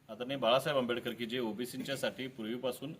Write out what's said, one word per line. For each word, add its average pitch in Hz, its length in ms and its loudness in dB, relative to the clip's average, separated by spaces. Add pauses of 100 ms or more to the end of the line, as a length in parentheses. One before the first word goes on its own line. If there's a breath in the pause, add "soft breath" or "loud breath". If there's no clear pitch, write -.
आदरणीय 123 280 -4
बाळासाहेब 135 400 6
आंबेडकर, 120 340 2
की 113 140 -4
जे 117 140 -2
ओबीसींच्यासाठी 123 880 -2
पूर्वीपासून 123 720 -4